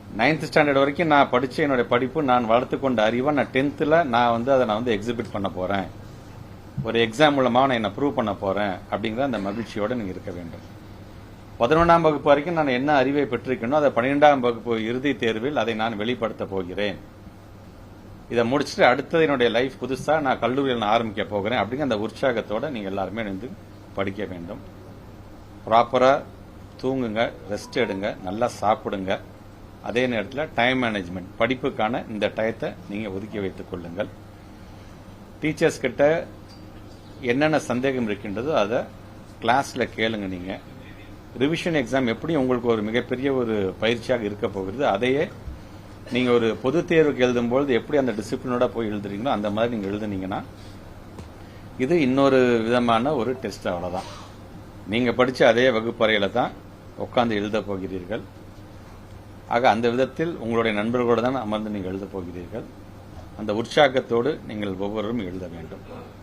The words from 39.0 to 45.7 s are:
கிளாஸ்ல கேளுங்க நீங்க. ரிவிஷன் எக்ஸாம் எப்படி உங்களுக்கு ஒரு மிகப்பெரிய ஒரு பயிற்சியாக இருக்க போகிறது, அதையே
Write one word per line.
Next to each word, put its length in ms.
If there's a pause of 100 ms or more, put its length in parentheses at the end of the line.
கிளாஸ்ல 420 (120)
கேளுங்க 400
நீங்க. 160 (840)
ரிவிஷன் 360
எக்ஸாம் 320
எப்படி 300
உங்களுக்கு 320
ஒரு 140
மிகப்பெரிய 500
ஒரு 460
பயிற்சியாக 460
இருக்க 240
போகிறது, 380
அதையே 380 (880)